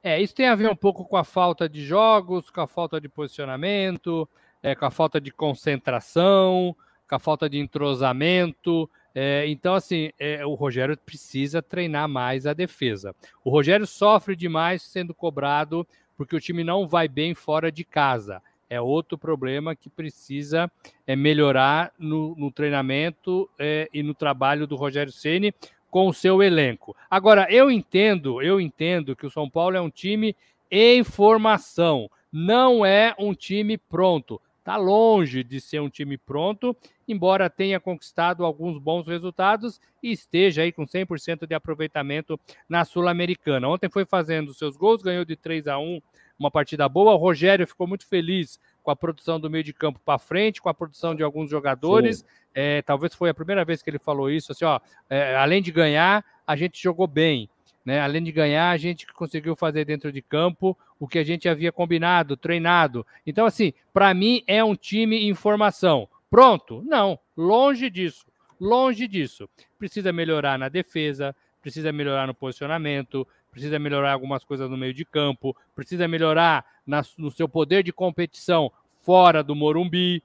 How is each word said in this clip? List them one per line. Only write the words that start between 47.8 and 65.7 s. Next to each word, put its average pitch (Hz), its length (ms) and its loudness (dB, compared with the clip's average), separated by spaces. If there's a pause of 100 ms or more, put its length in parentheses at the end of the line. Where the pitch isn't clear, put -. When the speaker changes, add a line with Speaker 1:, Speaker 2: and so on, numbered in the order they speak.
Speaker 1:
muito 190 200 -10
feliz 175 540 -2 (280)
com - 40 -2
a 139 40 0
produção 165 420 -4
do 156 120 -6
meio 160 120 -4
de 147 120 -10
campo 147 280 -4
pra 143 160 0
frente, 202 440 -2
com 185 80 -4
a 156 40 -2
produção 165 400 -6
de 156 80 -4
alguns 151 280 -4
jogadores. 151 720 0
Speaker 2:
Sim. - 40 -20 (300)
Speaker 1:
É, 143 260 -2
talvez 143 340 -2
foi 175 140 -2
a 156 60 0
primeira 185 280 -4
vez 165 200 -4
que - 80 -8
ele 147 80 -8
falou 139 320 -2
isso, 151 200 -4
assim, 147 140 -6
ó, 147 160 2 (300)
é, 135 260 0
além 151 240 4
de 175 100 -6
ganhar, 165 540 4 (220)
a 151 100 0
gente 170 260 -6
jogou 180 240 0
bem, 147 440 0 (340)
né? 135 160 -2
Além 147 220 -2
de 165 100 -8
ganhar, 156 380 2
a 175 60 0
gente 165 320 -6
conseguiu 160 460 -6
fazer 156 300 -2
dentro 151 260 -6
de 139 120 -12
campo 175 540 -2 (220)
o 143 80 -10
que 170 120 -4
a 160 40 0
gente 165 260 -4
havia 165 220 -2
combinado, 170 640 0
treinado. 165 720 0 (200)
Então, 185 180 0
assim, 208 300 2 (180)
pra 196 220 6
mim 220 320 2
é 214 180 2
um 214 100 0
time 214 540 -2
em 196 60 0
formação. 185 760 2 (220)